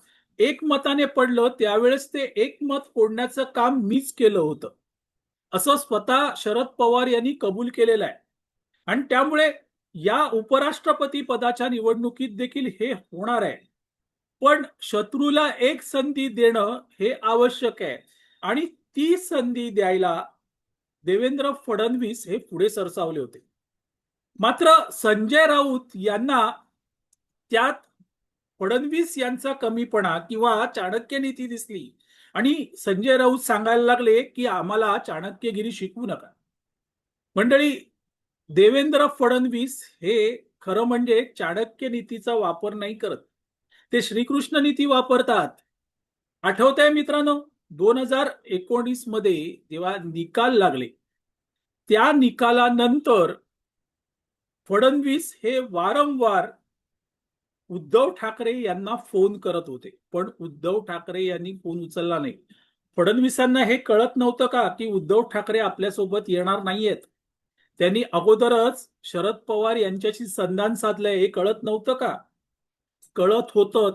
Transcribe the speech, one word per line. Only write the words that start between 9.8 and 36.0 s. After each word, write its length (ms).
या 400
उपराष्ट्रपती 880
पदाच्या 480
निवडणुकीत 600
देखील 380
हे 120
होणार 500
आहे. 160
पण 220
शत्रूला 680
एक 220
संधी 460
देणं 520
हे 140
आवश्यक 600
आहे 140
आणि 260
ती 220
संधी 520
द्यायला 560
देवेंद्र 480
फडणवीस 600
हे 100
पुढे 320
सरसावले 500
होते. 260
मात्र 520
संजय 540
राऊत 400
यांना 560
त्यात 220
फडणवीस 580
यांचा 360
कमीपणा 640
किंवा 460
चाणक्य 420
नीती 300
दिसली 500
आणि 320
संजय 400
राऊत 220
सांगायला 440
लागले 400
की, 220
"आम्हाला 520
चाणक्यगिरी 720
शिकवू 340